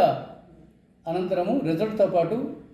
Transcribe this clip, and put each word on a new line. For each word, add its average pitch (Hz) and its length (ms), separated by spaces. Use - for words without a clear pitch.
అనంతరము 180 560
రిజల్ట్‌తో 196 440
పాటు 180 480